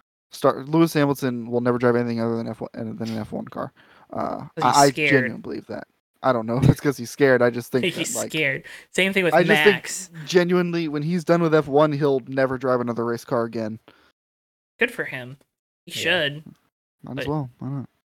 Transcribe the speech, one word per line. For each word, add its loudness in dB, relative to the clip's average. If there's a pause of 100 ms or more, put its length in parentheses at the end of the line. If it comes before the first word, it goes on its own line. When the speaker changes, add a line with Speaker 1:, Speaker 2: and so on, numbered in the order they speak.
(300)
Speaker 1:
star-, 0
Lewis 4
Hamilton 0
will 0
never 2
drive 4
anything -2
other -2
than -6
F -10
one, -10
than -8
an -6
F -10
one -8
car. -10 (400)
Uh, -6
Speaker 2:
'Cause -14
he's 0
Speaker 1:
I, 4 (120)
I 8
Speaker 2:
scared. 0
Speaker 1:
genuinely 0
believe -10
that. -12 (340)
I 4
don't -4
know -2
if 4
it's 2
'cause 0
he's -12
scared. 4
I 4
just -6
Speaker 2:
<laughs> -
Speaker 1:
think 0
Speaker 2:
He's -4
Speaker 1:
that, -4
like, -6
Speaker 2:
scared. -4 (280)
Same 0
thing 2
with 2
Speaker 1:
I 6
just 2 (180)
Speaker 2:
Max. 0
Speaker 1:
think -16
genuinely, 2
when -4
he's -2
done 2
with 4
F 4
one, 4
he'll 2
never -2
drive 0
another -4
race -4
car -2
again. -6 (1000)
Speaker 2:
Good 0
for -8
him. -12 (500)
He -16
Speaker 3:
Yeah. -6
Speaker 2:
should. -2 (580)
Speaker 1:
Might -10
as -6
Speaker 2:
But -4
Speaker 1:
well. -6
Why -10
not? -10 (240)